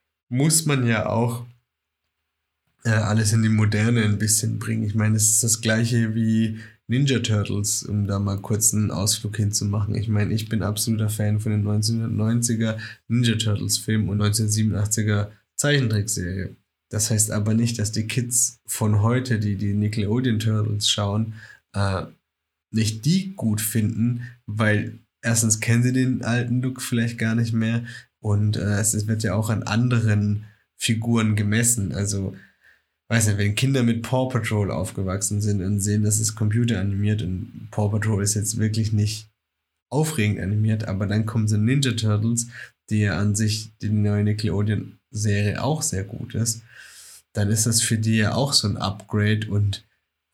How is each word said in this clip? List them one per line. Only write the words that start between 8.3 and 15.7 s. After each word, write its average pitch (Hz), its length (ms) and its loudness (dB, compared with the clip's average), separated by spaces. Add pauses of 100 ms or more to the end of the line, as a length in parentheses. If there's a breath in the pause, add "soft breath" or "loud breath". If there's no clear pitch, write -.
kurz 104 340 0
einen 107 200 0
Ausflug 104 440 -2
hinzumachen. 104 580 0
Ich 107 140 -2
meine, 101 240 0
ich 110 160 -4
bin 110 140 -2
absoluter 107 480 -2
Fan 104 300 0
von 107 120 -2
den 104 120 2
neunzehnhundertneunziger 113 1120 0 (300 loud breath)
Ninja 117 260 2
Turtles 104 440 0
Film 110 300 0
und 101 100 0
neunzehnhundertsiebenundachtziger 104 1120 0 (240 loud breath)
Zeichentrickserie. 101 1000 0 (320)